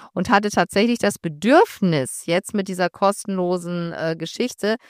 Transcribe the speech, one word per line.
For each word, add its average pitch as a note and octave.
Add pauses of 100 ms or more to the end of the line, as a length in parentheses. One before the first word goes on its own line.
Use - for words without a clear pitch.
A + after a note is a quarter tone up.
(140)
und F#3
hatte G#3
tatsächlich G#3
das G3+
Bedürfnis, E3+
jetzt F3
mit G3
dieser F3+
kostenlosen, F3
äh, E3
Geschichte G#3+ (140)